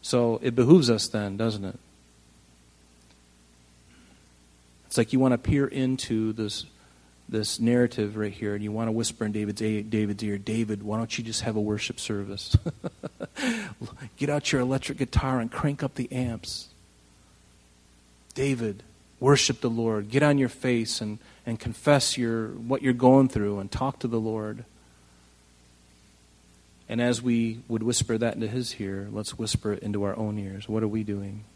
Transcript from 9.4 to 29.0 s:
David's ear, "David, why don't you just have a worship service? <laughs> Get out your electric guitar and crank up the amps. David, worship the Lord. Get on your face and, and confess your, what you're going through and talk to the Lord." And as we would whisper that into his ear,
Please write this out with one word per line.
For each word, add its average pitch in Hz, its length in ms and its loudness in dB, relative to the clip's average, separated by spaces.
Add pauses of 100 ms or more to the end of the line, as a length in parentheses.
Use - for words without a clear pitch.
David's 107 640 -2
ear, 104 160 -2
"David, 107 440 -4
why 104 160 -4
don't 113 180 -4
you 120 60 -6
just 113 200 -6
have 113 120 -2
a 107 60 0
worship 104 400 -2
service? 101 560 -4 (800)
<laughs> 208 800 -8
Get 139 140 -2
out 147 200 0
your 135 100 4
electric 131 380 -2
guitar 131 400 0
and 117 120 -2
crank 147 320 -2
up 139 120 -4
the 120 160 -6
amps. 123 580 -6 (1700)
David, 120 480 -2 (380)
worship 135 400 4
the 120 100 0
Lord. 110 400 0
Get 135 120 4
on 147 160 6
your 131 100 2
face 117 520 -2
and, 107 180 -6 (260)
and 117 160 -6
confess - 560 2
your, 113 320 0
what 117 340 -4
you're 131 100 4
going 127 360 8
through 104 300 0
and 98 120 -8
talk 135 300 -4
to 127 80 -4
the 113 120 0
Lord." 110 440 -6 (2250)
And 113 100 -2
as 120 220 2
we 117 460 0
would 113 160 -2
whisper 117 340 0
that 117 160 0
into 110 140 -4
his 120 320 -6
ear, 98 320 -6